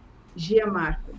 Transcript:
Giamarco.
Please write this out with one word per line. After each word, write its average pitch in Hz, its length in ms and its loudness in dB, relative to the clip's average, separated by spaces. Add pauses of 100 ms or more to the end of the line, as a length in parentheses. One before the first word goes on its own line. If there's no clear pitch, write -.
(360)
Giamarco. 185 840 0